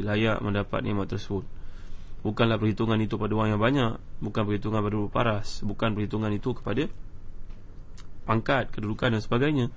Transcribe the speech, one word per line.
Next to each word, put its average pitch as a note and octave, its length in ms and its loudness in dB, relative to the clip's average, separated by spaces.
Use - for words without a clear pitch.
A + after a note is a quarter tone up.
layak G#2+ 340 2
mendapat G#2 480 0
nikmat G2+ 240 0
tersebut. G2 320 -2
Bukanlah A2 380 2
perhitungan A2 400 2
itu G#2+ 180 0
pada G#2+ 160 0
orang G#2+ 220 2
yang G#2+ 60 2
banyak, B2+ 280 4
bukan A2 240 0
perhitungan G#2 320 0
pada G#2 180 2
paras, A2+ 560 0
bukan G#2 320 0
perhitungan G#2+ 340 0
itu A2 220 0
kepada A#2 320 -2
pangkat, A2 400 2
kedudukan G#2+ 480 0
dan G#2 80 0
sebagainya. C3 520 2